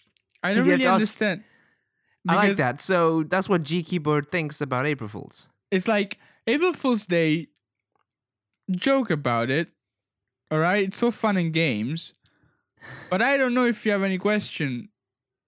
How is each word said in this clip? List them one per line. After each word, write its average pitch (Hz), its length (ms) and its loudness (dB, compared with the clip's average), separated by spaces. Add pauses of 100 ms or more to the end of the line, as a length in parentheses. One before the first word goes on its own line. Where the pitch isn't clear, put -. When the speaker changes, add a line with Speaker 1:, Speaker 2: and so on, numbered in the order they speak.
(420)
Speaker 1:
I 190 120 0
don't 233 100 4
Speaker 2:
you 285 80 6
have 269 80 4
Speaker 1:
really - 40 2
Speaker 2:
to 254 40 4
ask 247 60 6
Speaker 1:
understand. 214 500 0 (840)
Speaker 2:
I 170 80 2
like 202 120 4
Speaker 1:
Because 196 120 2
Speaker 2:
that. 143 220 0
So 165 420 2
that's 185 260 -2
what 180 140 2
G 151 200 -2
Keyboard 151 500 -2
thinks 156 280 -4
about 131 260 -2
April 139 220 -4
Fools. - 380 -14 (240)
Speaker 1:
It's 185 160 -2
like, 208 320 0 (280)
April 302 260 2
Fool's 247 340 0
Day, 165 420 0 (1200)
joke 262 400 0
about 127 400 0
it. 160 180 -2 (840)
All 156 80 0
right? 185 300 2
It's 196 100 -10
so 240 120 2
fun 214 260 0
in 165 160 0
games. 151 640 -2 (960)
But 185 100 0
I 269 160 2
don't 262 180 2
know 247 120 2
if 233 180 -2
you 214 80 2
have 196 100 0
any 190 160 0
question. 185 720 -2 (600)